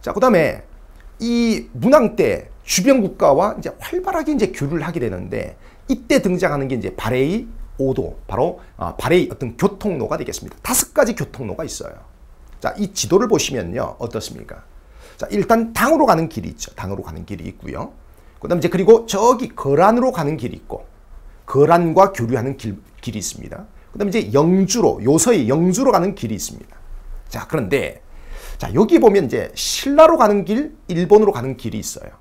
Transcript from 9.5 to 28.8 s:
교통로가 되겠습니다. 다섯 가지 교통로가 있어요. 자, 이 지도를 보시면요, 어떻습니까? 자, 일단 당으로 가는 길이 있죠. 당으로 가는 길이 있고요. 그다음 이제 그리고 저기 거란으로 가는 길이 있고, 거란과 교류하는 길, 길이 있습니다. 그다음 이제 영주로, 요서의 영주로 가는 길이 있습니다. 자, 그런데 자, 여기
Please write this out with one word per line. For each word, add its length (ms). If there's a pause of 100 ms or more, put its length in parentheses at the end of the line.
교통로가 600
되겠습니다. 440
다섯 320
가지 220
교통로가 480
있어요. 300 (680)
자, 180
이 160
지도를 360
보시면요, 680
어떻습니까? 680 (540)
자, 140
일단 420
당으로 320
가는 240
길이 200
있죠. 260
당으로 260
가는 240
길이 200
있고요. 480 (460)
그다음 200
이제 100
그리고 380
저기 480
거란으로 560
가는 260
길이 180
있고, 300 (600)
거란과 640
교류하는 460
길, 220 (220)
길이 160
있습니다. 480 (280)
그다음 160
이제 240
영주로, 720
요서의 440
영주로 440
가는 240
길이 200
있습니다. 400 (540)
자, 180
그런데 540 (560)
자, 160
여기 260